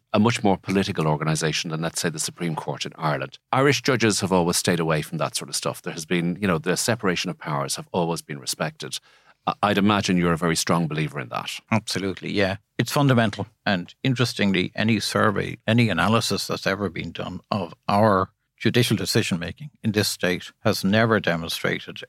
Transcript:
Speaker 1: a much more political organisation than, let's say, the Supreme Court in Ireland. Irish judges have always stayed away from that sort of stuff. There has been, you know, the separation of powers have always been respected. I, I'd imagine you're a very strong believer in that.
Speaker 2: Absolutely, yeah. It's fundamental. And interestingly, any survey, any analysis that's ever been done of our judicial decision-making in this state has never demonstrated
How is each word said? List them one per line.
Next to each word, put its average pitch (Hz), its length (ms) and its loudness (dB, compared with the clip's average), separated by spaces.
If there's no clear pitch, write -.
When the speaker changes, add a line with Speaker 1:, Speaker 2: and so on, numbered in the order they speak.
Speaker 1:
a 107 40 6
much 113 240 4
more 98 140 4
political 95 500 0
organisation 78 640 0
than, 80 120 -4
let's 82 180 -4
say, 85 80 0
the 78 100 -6
Supreme 82 360 -6
Court 73 320 -8
in - 100 -12
Ireland. 73 420 -4
Irish 135 300 4
judges 113 380 4
have 92 120 0
always 87 240 4
stayed 87 240 2
away 80 220 0
from - 160 -8
that 73 180 -2
sort 71 140 -8
of 71 60 -10
stuff. - 260 -4
There 87 100 -8
has 78 140 -10
been, 87 340 0
you 104 80 0
know, 87 80 4
the 82 220 -2
separation 95 500 -2
of 80 80 -8
powers 71 400 -6
have 80 160 -12
always 85 300 -2
been 73 180 -10
respected. - 580 -6
I, - 60 0
I'd 101 120 4
imagine 98 400 4
you're 87 160 4
a 82 60 0
very 85 180 0
strong 85 320 0
believer 73 320 -4
in 60 80 -12
that. - 220 -8
Speaker 2:
Absolutely, 95 640 -4
yeah. 98 240 0
It's 120 120 0
fundamental. 117 560 2
And 95 360 -2
interestingly, 110 720 0
any 110 240 2
survey, 98 680 0
any 113 240 4
analysis 98 560 0
that's 85 200 -4
ever 98 220 0
been 85 240 -8
done 90 280 -8
of 87 240 -4
our 101 440 4
judicial 120 380 2
decision-making 95 760 -2
in 110 100 0
this 101 140 2
state - 460 -2
has 101 200 0
never 110 340 4
demonstrated 87 920 -4